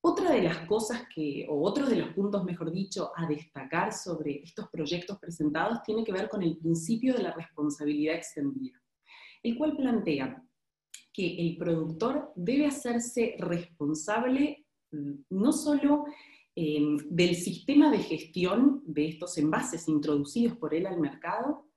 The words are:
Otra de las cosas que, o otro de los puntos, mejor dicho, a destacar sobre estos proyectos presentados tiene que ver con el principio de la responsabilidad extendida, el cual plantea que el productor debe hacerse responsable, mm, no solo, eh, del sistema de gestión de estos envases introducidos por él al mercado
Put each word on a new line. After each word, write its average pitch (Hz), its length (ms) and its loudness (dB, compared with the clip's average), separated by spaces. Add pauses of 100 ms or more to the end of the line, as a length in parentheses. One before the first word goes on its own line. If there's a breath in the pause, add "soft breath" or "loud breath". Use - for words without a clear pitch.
Otra 339 300 4
de 233 120 6
las 165 240 2
cosas 226 460 0
que, 151 360 -4
o 147 180 0
otro 269 200 2
de 226 100 4
los - 180 -2
puntos, 202 300 0
mejor 170 260 -4
dicho, 185 460 -4
a 165 100 -4
destacar 156 640 -4
sobre 156 520 -6
estos - 240 -12
proyectos 170 500 -6
presentados 170 640 -2
tiene 220 220 -2
que 208 80 -4
ver 196 160 -2
con 202 140 -4
el 165 140 2
principio 226 580 0
de 220 100 0
la 165 100 -4
responsabilidad 151 800 -2
extendida, 139 680 -6 (640 loud breath)
el 233 160 -2
cual 302 180 0
plantea 196 680 0 (680)
que 180 280 -4
el 170 160 0
productor 170 800 -2
debe 262 300 2
hacerse 240 720 -2
responsable, 214 1300 -2 (260)
mm, 143 200 -6 (180)
no 202 220 4
solo, 294 520 2 (500 loud breath)
eh, 151 420 2 (100)
del 175 280 4
sistema 294 560 6
de 220 80 4
gestión 190 880 2
de 151 220 0
estos 170 280 -8
envases 165 520 0
introducidos 151 680 2
por 151 180 -4
él 170 120 0
al 180 140 -2
mercado 208 640 -4 (120)